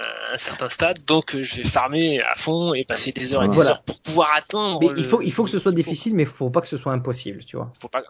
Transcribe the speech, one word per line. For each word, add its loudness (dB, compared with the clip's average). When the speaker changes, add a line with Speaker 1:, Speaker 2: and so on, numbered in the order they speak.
Speaker 1:
un -6
certain -4
stade, -2
donc, 2
euh, -2
je -6
vais -8
farmer 2
à 0
fond 0
et -2
passer -2
des -4
heures 4
et 4
Speaker 2:
Voilà. 6
Speaker 1:
des 4
heures -18
pour -10
pouvoir 2
atteindre -2
Speaker 2:
Mais 6
Speaker 1:
le -4
Speaker 2:
il 0
faut, 2
il -2
faut 2
que -4
ce 0
soit 2
Speaker 1:
le 2
Speaker 2:
difficile, -2
mais 4
faut -4
pas 2
que -8
ce -6
soit -4
impossible, -4
tu -14
vois. -8
Speaker 1:
Faut -12
pas, -4